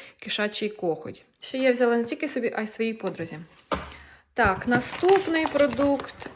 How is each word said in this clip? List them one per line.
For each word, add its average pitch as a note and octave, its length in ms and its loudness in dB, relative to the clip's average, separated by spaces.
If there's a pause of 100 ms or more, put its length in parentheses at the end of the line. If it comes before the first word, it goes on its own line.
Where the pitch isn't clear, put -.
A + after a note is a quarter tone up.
(180)
кишачий G#3 500 -2
кохоть. - 560 -6 (160)
Що - 160 -10
я C4 160 4
взяла A#3+ 240 2
не A#3 80 2
тільки D4+ 240 -4
собі, A#3+ 280 -2
а A3 60 -2
й G#3+ 40 -4
своїй A3+ 280 -4
подрузі. F3+ 440 -8 (1000)
Так, G3+ 300 2
наступний E4 760 4
продукт. C#4+ 880 0